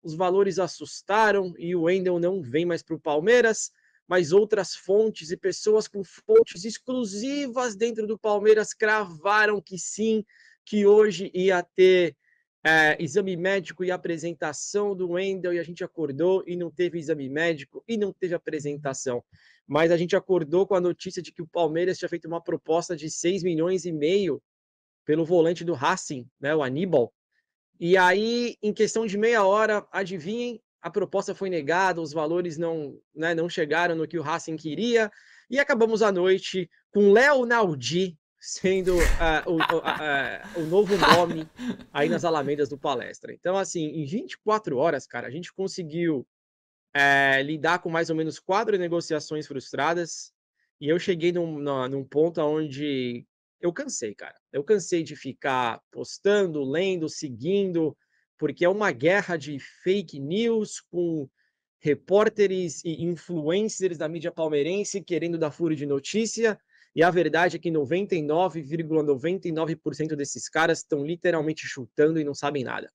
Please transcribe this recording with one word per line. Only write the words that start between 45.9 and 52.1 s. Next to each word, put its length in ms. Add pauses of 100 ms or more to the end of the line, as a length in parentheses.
é, 480
lidar 380
com 100
mais 180
ou 60
menos 240
quatro 400
negociações 720
frustradas, 840 (480)
e 80
eu 100
cheguei 340
num, 260
num, 300
num 160
ponto 360